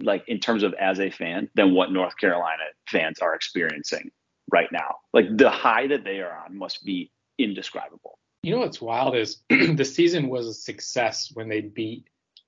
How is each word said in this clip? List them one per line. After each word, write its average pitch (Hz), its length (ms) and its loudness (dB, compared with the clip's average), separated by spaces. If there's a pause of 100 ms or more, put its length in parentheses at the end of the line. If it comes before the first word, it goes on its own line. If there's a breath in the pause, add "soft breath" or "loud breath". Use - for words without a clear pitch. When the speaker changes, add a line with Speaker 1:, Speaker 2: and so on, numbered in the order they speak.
Speaker 1:
like, 104 260 0
in 110 140 -6
terms 107 240 2
of 95 100 0
as 95 240 0
a 95 120 -2
fan, 87 440 -6
than 95 200 6
what 92 180 4
North 92 240 0
Carolina 85 480 0 (240)
fans 80 320 -2
are 82 160 0
experiencing 80 720 -6 (400)
right 85 220 4
now. - 240 -6 (160)
Like, 117 140 8 (100)
the 135 120 8
high 120 380 2
that 135 160 -2
they 98 160 -6
are 82 260 -8
on 90 140 -16
must 90 260 -12
be 90 280 -4 (260)
indescribable. - 800 -6 (240)
Speaker 2:
You 185 140 0
know 254 60 2
what's 180 180 -4
wild 120 340 0
is 110 300 -2
<clears throat> - 40 -20
the 143 360 4
season 170 440 2
was 123 200 -4
a 110 60 -8
success - 800 -4
when 110 140 -10
they 107 120 -2
beat 110 480 -10 (400)